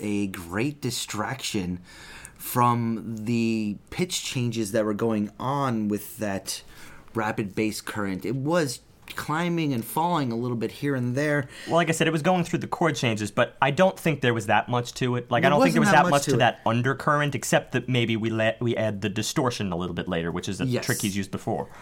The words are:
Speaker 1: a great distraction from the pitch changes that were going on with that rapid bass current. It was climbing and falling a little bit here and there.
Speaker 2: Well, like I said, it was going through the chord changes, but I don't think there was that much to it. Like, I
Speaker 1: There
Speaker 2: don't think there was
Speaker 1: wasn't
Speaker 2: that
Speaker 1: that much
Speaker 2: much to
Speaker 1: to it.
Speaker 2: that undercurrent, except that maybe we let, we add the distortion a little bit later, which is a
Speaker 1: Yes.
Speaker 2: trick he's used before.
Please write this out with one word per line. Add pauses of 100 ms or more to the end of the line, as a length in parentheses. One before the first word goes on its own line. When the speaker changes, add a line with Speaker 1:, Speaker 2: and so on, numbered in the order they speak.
Speaker 1:
a
great
distraction (580)
from (100)
the (120)
pitch
changes
that
were
going
on
with
that (500)
rapid
bass
current.
It
was (360)
climbing
and
falling
a
little
bit
here
and
there. (200)
Speaker 2:
Well,
like
I
said,
it
was
going
through
the
chord
changes,
but
I
don't
think
there
was
that
much
to
it.
Like,
I
Speaker 1:
There
Speaker 2:
don't
think
there
was
Speaker 1:
wasn't
Speaker 2:
that
Speaker 1:
that
much
Speaker 2:
much
to
Speaker 1:
to
it.
Speaker 2:
that
undercurrent,
except
that
maybe
we
let,
we
add
the
distortion
a
little
bit
later,
which
is
a
Speaker 1:
Yes.
Speaker 2:
trick
he's
used
before. (140)